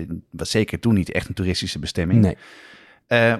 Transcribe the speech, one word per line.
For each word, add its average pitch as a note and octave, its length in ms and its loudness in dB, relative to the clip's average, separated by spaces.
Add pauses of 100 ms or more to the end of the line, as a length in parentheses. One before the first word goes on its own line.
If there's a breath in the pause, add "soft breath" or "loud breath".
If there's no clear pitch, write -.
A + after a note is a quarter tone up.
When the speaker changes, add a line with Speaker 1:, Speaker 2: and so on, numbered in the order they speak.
(320)
Speaker 1:
was - 200 -8
zeker G2+ 280 -2
toen A#2 140 2
niet F#2 180 2
echt - 160 -4
een - 80 -10
toeristische F#2 440 -4
bestemming. F2 420 2
Speaker 2:
Nee. F#2+ 160 2 (680 loud breath)
Speaker 1:
Eh, A#2 320 4